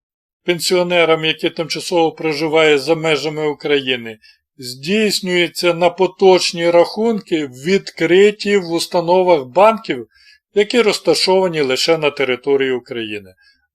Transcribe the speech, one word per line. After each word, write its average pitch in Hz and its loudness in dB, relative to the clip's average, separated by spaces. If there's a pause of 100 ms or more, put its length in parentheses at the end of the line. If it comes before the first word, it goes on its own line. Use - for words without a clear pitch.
(440)
пенсіонерам, 175 0
які 160 -2
тимчасово 160 -2
проживають 156 0
за 156 0
межами 156 -2
України, 131 -4 (380)
здійснюється 175 -2
на 170 2
поточні 180 2
рахунки, 175 0
відкриті 185 0
в 170 -2
установах 170 0
банків, 143 0 (480)
які 208 2
розташовані 185 0
лише 139 0
на 151 0
території 135 -2
України. 110 -10 (400)